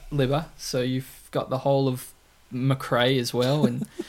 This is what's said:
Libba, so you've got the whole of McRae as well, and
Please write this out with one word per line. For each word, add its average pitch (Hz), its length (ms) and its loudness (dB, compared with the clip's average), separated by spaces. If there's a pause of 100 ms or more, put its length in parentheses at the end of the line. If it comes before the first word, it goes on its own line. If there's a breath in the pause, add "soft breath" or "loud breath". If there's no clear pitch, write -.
(140)
Libba, 143 320 2 (120)
so - 240 -4
you've 131 500 -4
got - 180 -4
the 131 100 -2
whole 139 280 2
of 127 200 -4 (460)
McRae 131 680 2
as 120 140 -2
well, 123 320 2
and 123 200 -2 (240 loud breath)